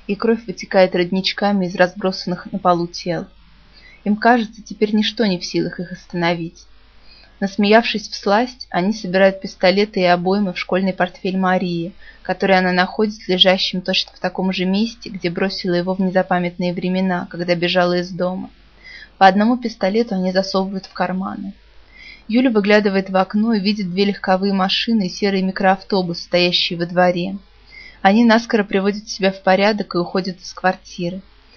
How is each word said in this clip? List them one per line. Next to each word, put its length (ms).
и 80
кровь 300
вытекает 500
родничками 680
из 100
разбросанных 760
на 80
полу 280
тел. 380
Им 120
кажется, 460
теперь 320
ничто 320
не 140
в 60
силах 340
их 120
остановить. 760
Насмеявшись 680
всласть, 600
они 240
собирают 480
пистолеты 600
и 20
обоймы 500
в 60
школьный 340
портфель 440
Марии, 540
который 340
она 160
находит 560
лежащим 540
точно 320
в 60
таком 340
же 120
месте, 440
где 220
бросила 420
его 220
в 40
незапамятные 720
времена, 600
когда 240
бежала 420
из 140
дома. 400
По 80
одному 320
пистолету 560
они 180
засовывают 540
в 80
карманы. 600
Юля 240
выглядывает 580
в 80
окно 380
и 40
видит 300
две 160
легковые 480
машины 540
и 20
серый 320
микроавтобус, 800
стоящие 560
во 80
дворе. 540
Они 200
наскоро 400
приводят 460
себя 220
в 100
порядок 540
и 20
уходят 420
из 140
квартиры. 680